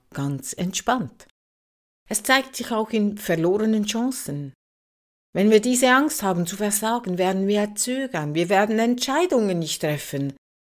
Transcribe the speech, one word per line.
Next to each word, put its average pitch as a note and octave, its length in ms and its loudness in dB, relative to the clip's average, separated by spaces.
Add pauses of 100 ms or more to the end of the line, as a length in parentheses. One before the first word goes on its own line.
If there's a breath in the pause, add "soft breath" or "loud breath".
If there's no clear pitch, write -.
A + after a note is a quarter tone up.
(120)
ganz C#3+ 420 -6
entspannt. F#3+ 760 -4 (840)
Es G#3+ 120 -4
zeigt C4 340 0
sich - 160 -8
auch G#3+ 180 -2
in G#3 280 0
verlorenen G3+ 680 0
Chancen. G#3 680 -4 (800)
Wenn G3+ 160 4
wir A3 120 6
diese B3+ 300 4
Angst C#4+ 300 4
haben F3+ 240 0
zu F#3+ 120 -8
versagen, G#3 600 -2
werden F#3+ 300 0
wir G#3 280 0
zögern, B3 600 -4
wir E3+ 140 0
werden G#3 280 4
Entscheidungen B3 840 2
nicht D#3+ 220 -6
treffen, C#3+ 540 -4 (280)